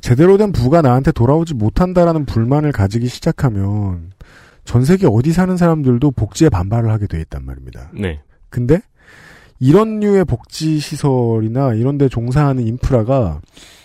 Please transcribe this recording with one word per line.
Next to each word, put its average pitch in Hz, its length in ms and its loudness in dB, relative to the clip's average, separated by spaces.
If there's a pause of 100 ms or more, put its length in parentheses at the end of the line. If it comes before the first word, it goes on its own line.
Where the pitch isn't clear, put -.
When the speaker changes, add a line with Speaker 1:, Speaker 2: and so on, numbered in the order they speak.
Speaker 1:
제대로 165 360 4
된 208 140 2
부가 135 300 2
나한테 131 300 2
돌아오지 156 420 0
못한다라는 165 720 0
불만을 135 460 0
가지기 110 360 -2
시작하면 101 1080 -4 (520)
전 120 180 0
세계 185 240 2
어디 120 240 2
사는 185 240 0
사람들도 151 560 2
복지에 123 380 0
반발을 110 420 -2
하게 104 140 -2
돼 82 160 -6
있단 69 240 -12
말입니다. 65 480 -16
Speaker 2:
네. 87 280 -8 (280)
Speaker 1:
근데 127 320 0 (800)
이런 214 400 4
류의 202 260 2
복지 156 540 -4
시설이나 123 960 -2
이런 131 220 0
데 139 120 2
종사하는 127 580 -2
인프라가 113 760 -2 (420)